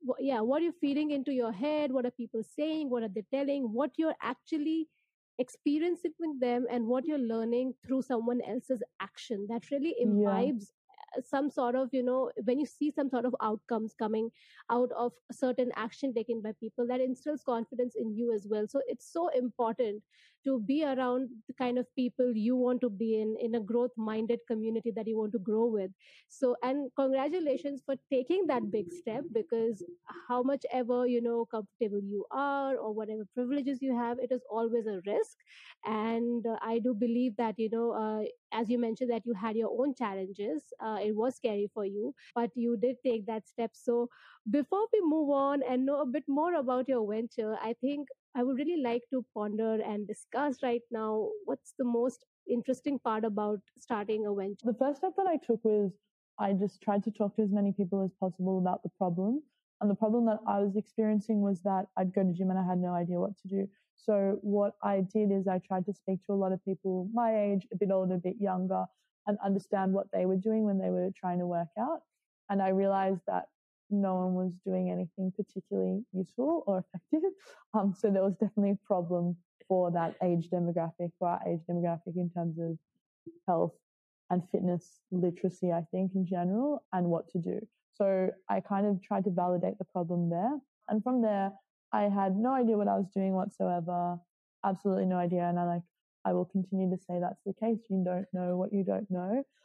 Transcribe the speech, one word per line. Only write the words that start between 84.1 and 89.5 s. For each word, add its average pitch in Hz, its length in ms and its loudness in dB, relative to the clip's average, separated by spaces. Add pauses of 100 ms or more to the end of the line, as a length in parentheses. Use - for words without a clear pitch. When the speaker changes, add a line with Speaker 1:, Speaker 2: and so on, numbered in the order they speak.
Speaker 2:
and 180 200 2
fitness 175 520 -2 (100)
literacy, 175 640 0
I 170 80 0 (100)
think, 190 240 -2
in 190 100 2
general, 190 680 0
and 180 140 2
what 170 260 0
to - 40 -2
do. 180 220 -2 (320)
So 190 400 2 (180)
I 196 120 2
kind 196 260 0
of 196 140 2
tried 196 240 -2
to 208 40 2
validate 180 480 0